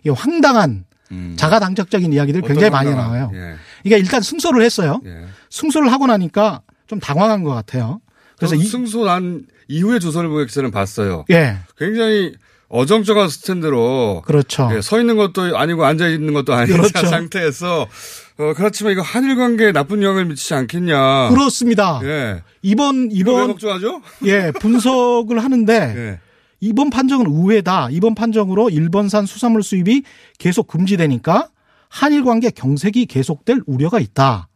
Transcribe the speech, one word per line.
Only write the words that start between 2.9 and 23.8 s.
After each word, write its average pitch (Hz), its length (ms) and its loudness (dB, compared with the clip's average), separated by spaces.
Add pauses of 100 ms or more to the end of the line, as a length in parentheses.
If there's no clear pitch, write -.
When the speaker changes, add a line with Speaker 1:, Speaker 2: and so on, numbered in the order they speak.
Speaker 1:
나와요. 123 220 -4
Speaker 2:
예. 87 220 -14 (280)
Speaker 1:
그러니까 202 220 4
일단 240 160 0
승소를 285 420 0
했어요. 190 420 0
Speaker 2:
예. 85 200 -18 (240)
Speaker 1:
승소를 294 420 0
하고 269 140 2
나니까 202 560 0 (240)
좀 208 140 -10
당황한 190 440 0
것 143 120 -4
같아요. 123 460 -6 (360)
그래서 170 180 -2
Speaker 2:
저도 156 80 2
Speaker 1:
이 214 40 0
Speaker 2:
승소 233 380 -4
난 180 400 -4 (220)
이후에 196 320 0
조선일보 160 460 -2
기사를 131 260 -4
봤어요. 98 580 -4
Speaker 1:
예. 147 280 4 (200)
Speaker 2:
굉장히 214 560 -2 (360)
어정쩡한 196 600 2
스탠드로 127 960 -2
Speaker 1:
그렇죠. 143 480 0
Speaker 2:
예, 107 80 -2
서 214 180 0
있는 233 180 2
것도 185 400 -2
아니고 160 280 0
앉아 160 240 2
있는 156 240 -2
것도 139 200 0
아닌 123 220 2
Speaker 1:
그렇죠. 170 320 2
Speaker 2:
<laughs> - 0 -
상태에서 165 800 -2 (500)
어, 151 180 -2
그렇지만 208 380 -2
이거 185 80 -2
한일 254 360 0
관계에 233 340 2
나쁜 180 320 0
영향을 190 220 0
미치지 156 280 -6
않겠냐. 135 760 0
Speaker 1:
그렇습니다. 226 720 2
Speaker 2:
예. 127 400 -6 (180)
Speaker 1:
이번, 254 500 0
Speaker 2:
이거 190 200 2
왜 247 60 2
Speaker 1:
이번 254 100 2
Speaker 2:
걱정하죠? 208 540 -6 (240)